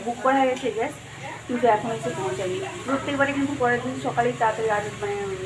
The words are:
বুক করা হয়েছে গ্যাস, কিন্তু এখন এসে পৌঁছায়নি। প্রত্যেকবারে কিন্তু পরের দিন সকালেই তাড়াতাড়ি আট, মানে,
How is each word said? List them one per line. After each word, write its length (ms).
বুক 180
করা 180
হয়েছে 300
গ্যাস, 240
কিন্তু 200
এখন 240
এসে 200
পৌঁছায়নি। 480
প্রত্যেকবারে 480
কিন্তু 260
পরের 220
দিন 220
সকালেই 360
তাড়াতাড়ি 320
আট, 140
মানে, 160